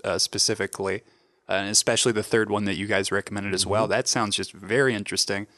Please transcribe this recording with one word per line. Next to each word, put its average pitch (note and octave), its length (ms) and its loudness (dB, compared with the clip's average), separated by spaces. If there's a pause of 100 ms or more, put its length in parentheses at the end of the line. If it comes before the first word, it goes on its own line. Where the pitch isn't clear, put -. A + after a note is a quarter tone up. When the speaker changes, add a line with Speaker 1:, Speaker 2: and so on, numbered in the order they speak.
Speaker 1:
uh, F2+ 140 0
specifically, G2 840 -2 (440)
uh, - 60 -2
and G2 160 0
especially A#2 420 2
the G#2+ 120 0
third A2 260 2
one G#2 160 0
that G2 100 0
you G2 120 -4
guys G2 240 0
recommended G2 420 -2
as F2+ 120 0
well. G#2 200 2
Speaker 2:
Mm-hmm. G2+ 60 -2
Speaker 1:
That A#2+ 180 0
sounds G#2+ 260 0
just G2+ 160 -4
very A#2 420 2
interesting. G2+ 540 -2 (100)